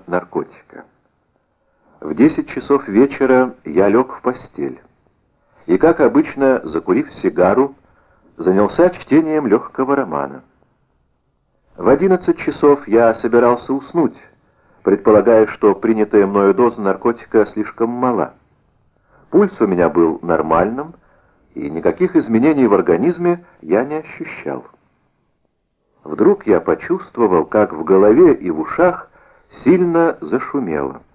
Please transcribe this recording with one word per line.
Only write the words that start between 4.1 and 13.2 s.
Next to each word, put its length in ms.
в 60
постель 580
и, 120
как 220
обычно, 640
закурив 480
сигару, 540
занялся 520
чтением 580
лёгкого 500
романа. 460
В 140
одиннадцать 500
часов 480
я 280
собирался 580